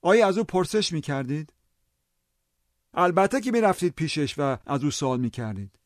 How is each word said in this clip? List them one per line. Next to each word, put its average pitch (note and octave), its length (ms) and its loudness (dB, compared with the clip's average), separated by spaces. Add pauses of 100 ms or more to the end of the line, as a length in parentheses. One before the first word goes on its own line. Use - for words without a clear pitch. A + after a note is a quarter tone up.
آیا G#3 260 6
از F#3+ 100 2
او A3+ 60 0
پرسش F#3 500 -2
می‌کردید؟ C#3+ 600 -6 (1400)
البته F#3 480 2
که A#3+ 100 -2
می‌رفتید G3+ 440 2
پیشش D3+ 420 -4
و C#3 280 -2
از C3+ 180 -4
او C#3+ 80 0
سوال C3 280 -2
می‌کردید. A2 680 -6